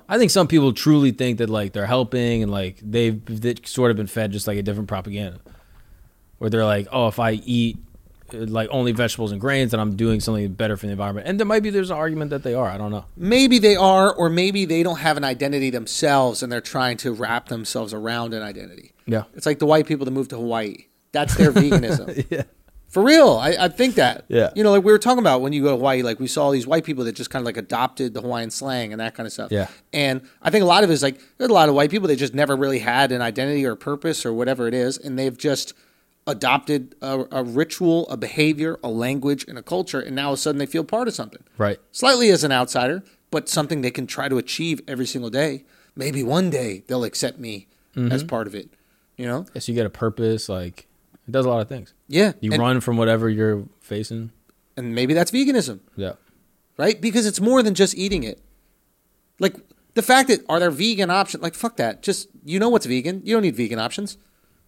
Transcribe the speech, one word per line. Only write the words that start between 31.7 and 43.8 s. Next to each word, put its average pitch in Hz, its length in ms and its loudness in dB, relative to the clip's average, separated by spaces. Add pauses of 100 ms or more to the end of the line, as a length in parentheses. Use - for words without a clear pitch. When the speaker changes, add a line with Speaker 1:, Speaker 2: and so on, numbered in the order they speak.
Speaker 2:
white 143 140 4
people 190 200 0
that 139 80 2
just 123 180 -2
never 139 200 0
really 135 240 0
had 123 340 2
an 123 80 -2
identity 135 440 -2
or 113 100 -2
purpose 147 520 -6
or 113 60 -2
whatever 123 340 -2
it 117 80 -2
is, 127 240 -2
and 131 180 -8
they've 131 200 -2
just - 360 -2 (540)
adopted 135 720 -2
a, 135 300 -4
a 131 120 -4
ritual, 165 640 0
a 135 60 -8
behavior, 156 680 -2
a 123 60 -6
language, 131 580 -2
and 127 100 -16
a 113 60 -16
culture, 170 360 -4
and 131 160 -8
now 143 120 -4
all 139 60 0
of 135 60 -4
a - 20 -8
sudden 147 180 -2
they 139 80 -4
feel 165 160 -2
part 233 240 -2
of - 80 -4
something. - 260 -14 (160)
Speaker 1:
Right. 104 220 -2 (120)
Speaker 2:
Slightly 247 380 4
as 156 140 6
an 143 80 0
outsider, 131 520 0 (280)
but 151 180 -4
something 151 320 -2